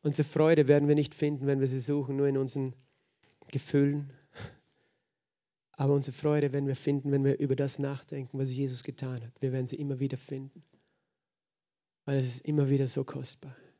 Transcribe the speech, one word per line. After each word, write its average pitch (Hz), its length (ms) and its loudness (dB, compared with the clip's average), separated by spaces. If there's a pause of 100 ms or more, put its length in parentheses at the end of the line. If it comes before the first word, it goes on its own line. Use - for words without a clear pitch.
Unsere 147 260 0
Freude 156 400 6
werden 143 200 6
wir 147 80 6
nicht 147 180 0
finden, 147 320 -2
wenn 139 140 2
wir 135 80 2
sie 131 120 -2
suchen, 139 360 -2
nur 139 120 2
in 135 100 0
unseren 135 360 -2 (760)
Gefühlen. 143 600 0 (1600)
Aber 139 200 2
unsere 135 220 0
Freude 147 360 2
werden 139 160 -2
wir 131 80 -2
finden, 143 360 -2
wenn 139 120 2
wir 135 160 2
über 131 160 2
das 139 240 -2
nachdenken, 139 580 -6
was 131 140 -2
Jesus 127 320 -4
getan 127 380 -8
hat. 113 200 -12
Wir 131 120 -2
werden 127 140 -2
sie - 100 -8
immer 139 220 -4
wieder 139 180 -2
finden. 135 460 -12 (1400)
Weil 139 120 0
es 131 80 0
ist 123 200 -8
immer 147 240 2
wieder 135 180 4
so 131 180 -4
kostbar. 135 500 -12 (240)